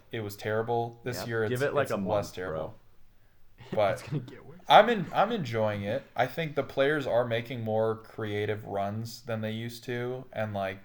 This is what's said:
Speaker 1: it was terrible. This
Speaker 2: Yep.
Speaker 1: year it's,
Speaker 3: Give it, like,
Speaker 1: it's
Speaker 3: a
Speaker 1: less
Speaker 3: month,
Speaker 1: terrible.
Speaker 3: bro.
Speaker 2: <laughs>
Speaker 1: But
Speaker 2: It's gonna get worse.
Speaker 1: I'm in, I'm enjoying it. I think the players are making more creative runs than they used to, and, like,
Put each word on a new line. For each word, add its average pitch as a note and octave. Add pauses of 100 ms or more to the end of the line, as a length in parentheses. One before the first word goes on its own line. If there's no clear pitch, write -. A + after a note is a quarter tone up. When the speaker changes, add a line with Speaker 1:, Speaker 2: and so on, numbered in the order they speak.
(120)
Speaker 1:
it A#2
was G2+
terrible. A#2
This B2
Speaker 2:
Yep. G#2
Speaker 1:
year A2+
it's, G#2+
Speaker 3:
Give B2
it, C#3+
like, C#3
Speaker 1:
it's B2
Speaker 3:
a A2
Speaker 1:
less G2 (220)
Speaker 3:
month, -
Speaker 1:
terrible. D#2
Speaker 3:
bro. -
Speaker 2:
<laughs> -
Speaker 1:
But G#2+
Speaker 2:
It's -
gonna D3+
get -
worse. - (100)
Speaker 1:
I'm G3+
in, G#3+
I'm G3
enjoying A2+
it. A2 (120)
I B2+
think D#3
the C#3
players C#3
are A#2
making A#2
more A2
creative G#2
runs G#2
than A2+
they A2
used A#2
to, B2
and, G#2+
like, F#2+